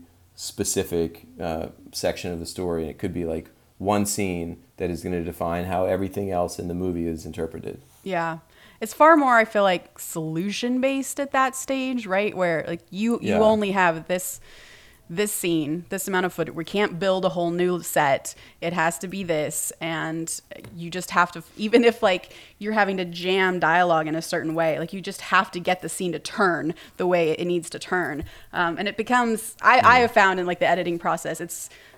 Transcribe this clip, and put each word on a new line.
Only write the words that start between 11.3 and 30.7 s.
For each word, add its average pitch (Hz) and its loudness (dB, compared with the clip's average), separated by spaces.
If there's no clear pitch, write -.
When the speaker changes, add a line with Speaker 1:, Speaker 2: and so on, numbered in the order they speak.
Speaker 2:
that 262 2
stage, 262 -4
right? 196 0
Where, 170 0
like, 170 -6
you, 214 0
you 196 0
Speaker 1:
Yeah. 185 4
Speaker 2:
only 214 4
have 175 2
this, - -4
this 208 -2
scene, 165 -2
this 190 -6
amount 185 0
of 175 -8
footage. 156 -4
We 160 -6
can't 190 0
build 190 2
a 180 2
whole 175 0
new 175 0
set. 147 0
It 170 -4
has 170 0
to 196 -8
be 196 -8
this. 156 -2
And 160 -6
you 170 -10
just 180 -8
have 175 2
to, 165 -12
even 214 4
if, 226 2
like, 185 2
you're 208 -4
having 196 2
to 185 -2
jam 180 0
dialogue 165 4
in 156 -4
a 160 -4
certain 160 -4
way, 160 0
like, 165 -6
you 196 -10
just 190 -10
have 196 2
to 180 -8
get 180 -2
the 160 -8
scene 180 -4
to 156 -6
turn 165 0
the 185 0
way 170 4
it 160 -2
needs 175 -2
to 131 -10
turn. 156 -4
Um, 170 -2
and 208 -4
it 202 -6
becomes, 226 0
I, 247 6
I 240 8
Speaker 1:
Mm. 254 6
Speaker 2:
have 233 2
found 196 4
in, 180 -2
like, 175 -2
the 170 4
editing 170 0